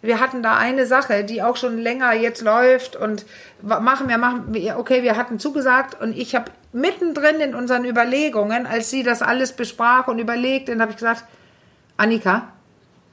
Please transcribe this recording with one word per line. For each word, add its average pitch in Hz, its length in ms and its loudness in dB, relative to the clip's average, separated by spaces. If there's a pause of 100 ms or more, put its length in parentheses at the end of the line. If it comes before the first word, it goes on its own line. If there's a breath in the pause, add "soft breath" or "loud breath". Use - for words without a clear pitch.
wir 226 200 0
hatten 254 220 -2
da 220 140 2
eine 247 300 2
Sache, 247 360 2
die 214 200 -6
auch 240 160 0
schon 233 180 -2
länger 240 380 0
jetzt 226 260 -2
läuft 247 560 2
und 214 300 -4 (340 loud breath)
wa-, 202 180 -2
machen 262 300 2
wir, 233 80 2
machen 233 380 0
wir, 214 240 -4
okay, 254 240 2
wir 226 160 2
hatten 240 200 -4
zugesagt 269 640 0
und 220 160 -4
ich 247 180 -8
hab 233 160 -2 (220)
mittendrin 311 680 0
in 277 140 -2
unseren 247 300 -2
Überlegungen, 240 840 0
als 226 220 -4
sie 262 140 -2
das 240 180 0
alles 254 320 0
besprach 247 560 0
und 233 100 -2
überlegte, 247 540 -2
dann 226 80 -2
hab 226 80 2
ich 208 80 -10
gesagt, 226 280 -4 (760 soft breath)
Annika, 220 500 0 (640)